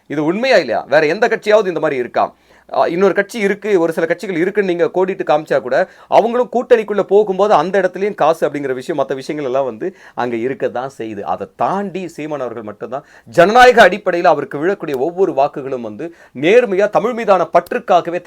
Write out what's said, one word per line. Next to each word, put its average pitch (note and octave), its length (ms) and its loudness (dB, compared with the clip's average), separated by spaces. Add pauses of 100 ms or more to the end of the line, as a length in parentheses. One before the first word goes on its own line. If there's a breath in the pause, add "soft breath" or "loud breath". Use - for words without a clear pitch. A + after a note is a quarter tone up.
இது D3 160 -4
உண்மையா A3 320 0
இல்லையா? A#2 340 0
வேற D3+ 160 4
எந்த G#3 220 0
கட்சியாவது G#3 400 2
இந்த E3 120 -4
மாதிரி D3+ 200 -2
இருக்கா? A#2 340 -2 (400 soft breath)
ஆ, B2 140 0
இன்னொரு F3+ 260 2
கட்சி G3+ 260 -4
இருக்கு, G3+ 400 0
ஒரு E3 140 0
சில E3 120 -2
கட்சிகள் E3+ 300 -4
இருக்குன்னு F3+ 400 0
நீங்க F3 300 0
கோடிட்டு F#3+ 180 -4
காமிச்சா D#3 380 0
கூட, C3+ 280 -2 (180 loud breath)
அவங்களும் A#3 460 2
கூட்டணிக்குள்ள A3 460 2
போகும்போது G3 540 2
அந்த F#3 280 2
இடத்துலயும் F#3 340 -2
காசு D#3+ 340 2
அப்படிங்கிற C#3 240 -4
விஷயம், C3+ 320 -4
மத்த C#3+ 100 -4
விஷயங்கள் C#3+ 360 -6
எல்லாம் C3+ 140 0
வந்து B2+ 300 -8 (180 loud breath)
அங்க A#2+ 220 -4
இருக்க B2+ 340 -4
தான் B2 280 -8
செய்யுது. A2 220 -10
அதை F#2 360 -6
தாண்டி F3+ 520 -4
சீமான் D3+ 320 -10
அவர்கள் A#2 240 -8
மட்டும்தான் A2+ 420 -12 (200 soft breath)
ஜனநாயக G#3 640 6
அடிப்படையில F3+ 340 -2
அவருக்கு D3 420 0
விழக்கூடிய E3 320 -4
ஒவ்வொரு F3 340 0
வாக்குகளும் C3+ 500 -2
வந்து A#2 320 -10 (220 loud breath)
நேர்மையா G3 540 2
தமிழ் G3+ 240 0
மீதான F#3+ 400 2
பற்றுக்காகவே, F3 720 0